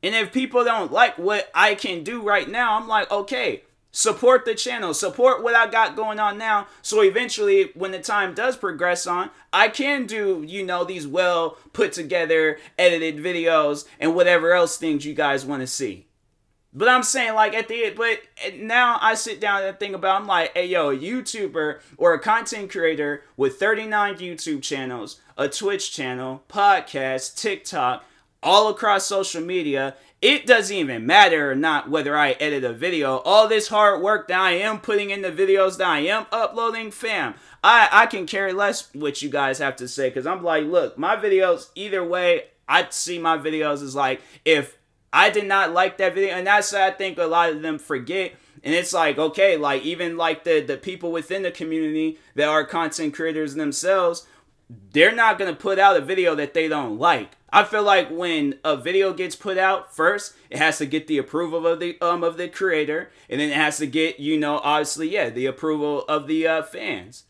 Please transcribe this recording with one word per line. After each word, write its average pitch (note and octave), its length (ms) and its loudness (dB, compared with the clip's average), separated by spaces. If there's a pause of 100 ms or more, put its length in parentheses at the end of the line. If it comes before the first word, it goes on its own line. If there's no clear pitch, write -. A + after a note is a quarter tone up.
And G3+ 140 -2
if G#3+ 160 -2
people B3+ 320 0
don't A3+ 280 -2
like A3+ 260 2
what F#3+ 360 -4
I G3+ 220 4
can F3+ 280 -8
do A3+ 180 -8
right G3+ 280 0
now, A3 280 0
I'm A3+ 100 -6
like, A3 240 0
"Okay, G3+ 520 -4 (280)
support B3+ 540 4
the A3+ 100 -2
channel, G#3+ 380 -6
support B3 500 2
what A#3 100 0
I A#3 140 6
got A3 300 0
going G#3+ 220 -4
on G#3 180 0
now." G#3+ 300 -2 (140)
So G#3+ 220 2
eventually, G3+ 720 2
when F#3+ 160 -8
the F#3 80 -10
time G3+ 340 -2
does B3 220 -2
progress F3 500 -2
on, F3+ 240 -4 (220)
I G3+ 160 6
can C4+ 380 -2
do, G3 420 -2
you F#3+ 180 -8
know, F3+ 200 -2
these F3 200 -8
well E3 520 0 (160)
put G3 180 0
together, D#3+ 680 0 (220)
edited E3 380 2
videos D#3+ 680 0 (140)
and E3 160 0
whatever F3 380 4
else E3+ 240 2
things D3 280 -2
you D3+ 80 -8
guys C#3 320 0
wanna C3 220 -6
see. G#2+ 400 -8 (640)
But E3 160 0
I'm B3+ 140 6
saying, B3 320 -2
like, G#3+ 220 2
at A3 120 -4
the A3+ 180 -2
end, G3+ 100 -4
but A3+ 260 -2 (320)
now A#3 480 2
I A3 140 4
sit G#3+ 260 -8
down G3+ 220 0
and F#3+ 160 -6
think G3 160 -6
about, F#3+ 260 0
I'm G#3 60 -12
like, F3 260 0
Hey, F3+ 140 -2
yo, E3+ 240 2
a C3+ 40 0
YouTuber E3 840 -6 (180)
or E3+ 160 4
a D#3 60 0
content G#3+ 520 -2
creator D3 520 -2 (120)
with C3 220 -2
thirty-nine G#3 600 0
YouTube E3 440 -8
channels, B2+ 580 -8 (160)
a C#3+ 140 -2
Twitch G3 420 -4
channel, C3 560 -8
podcast, C#3+ 960 0
TikTok, C3+ 640 -4 (380)
all G#3 240 6
across G3+ 400 0
social F#3+ 340 -4
media, D3 540 -4 (260)
it C#4 240 2
doesn't G#3 300 4
even B2+ 320 -4
matter D#3+ 440 6
or C3 40 0
not D3 340 0
whether D3 260 0
I D3 160 4
edit C#3+ 320 -2
a A#2+ 100 -2
video. C#3 440 -2
All G#3 300 6
this G#3+ 220 0
hard G#3 340 4
work G#3 240 0
that F3+ 120 0
I F#3 120 4
am G3+ 280 -2
putting G#3 300 -2
in G3 140 -6
the F#3 80 -4
videos F#3+ 460 2
that F#3 100 0
I D3+ 140 2
am G3+ 300 -2
uploading, A3+ 600 -4
fam, F#3+ 420 -6 (300)
I, A3 280 8
I G#3+ 140 8
can G3 220 -6
care G3 260 -4
less G3+ 400 -2
what C#3+ 300 -6
you D3 60 -6
guys C3+ 280 0
have C#3 200 -2
to B2 100 -12
say, C3 240 -4
'cause B2+ 160 -6
I'm F3 160 -6
like, D#3 220 0
look, D#3 340 0
my F3+ 160 0
videos, F#3+ 580 2
either F#3+ 300 -4
way, F3 420 0 (220)
I F3 240 4
see - 260 -6
my E3 220 0
videos D3+ 420 -4
as C3+ 140 -10
like, C3+ 260 -2 (240)
if D3+ 320 2 (340)
I F#3+ 180 6
did G#3 160 -2
not G3 280 0
like F#3+ 240 0
that F#3+ 160 0
video, F#3+ 220 -2
and F#3 100 -6
that's G3 260 2
what G3 100 0
I F#3+ 100 4
think F#3 260 -8
a F3 60 0
lot E3+ 260 2
of D3+ 120 -6
them D#3 180 -6
forget, D3+ 540 -6 (300)
and D3+ 120 -2
it's F3+ 180 -2
like, D#3 240 2
okay, D#3+ 400 2
like, C#3 260 -2
even, E3+ 340 -6
like, E3 260 -2
the, D#3+ 180 2
the C#3+ 160 -6
people F3 340 -8
within E3 300 -6
the F3+ 100 -4
community D#3 680 -4 (160)
that D3 120 0
are D3+ 160 2
content D#3 520 -6
creators D#3 400 -4
themselves, E3+ 720 -2 (640)
they're F#3 220 6
not A3 240 2
gonna F3+ 160 -4
put F#3+ 240 -4
out G3 180 8
a D3+ 40 2
video F3 340 0
that D3 180 -6
they E3 140 0
don't C3 320 -4
like. C#3 320 0 (200)
I G3+ 120 6
feel G#3 180 -2
like G3 300 4
when D#3+ 520 -2
a D3+ 140 0
video F#3 340 0
gets F3 240 -6
put F#3+ 220 -6
out, F#3+ 380 0
first, F#3+ 400 0 (160)
it B2 80 -6
has D#3 180 2
to D#3 80 -4
get D3+ 220 -4
the D3+ 100 0
approval D#3+ 480 -4
of E3 140 0
the, F3 220 -8
um, E3+ 220 0
of E3 140 -2
the F3 100 -6
creator, E3 600 -2 (180)
and C3+ 140 -4
then D3+ 80 0
it C#3+ 60 -4
has D3+ 220 0
to D3+ 100 -4
get, D#3+ 320 -2
you D3+ 180 -2
know, D3+ 260 -2
obviously, D3+ 460 -2
yeah, F3 200 -2
the B2 180 -4
approval D3 600 -4
of D3 200 -2
the, D#3+ 180 -2
uh, D#3+ 160 0
fans. D3 680 -12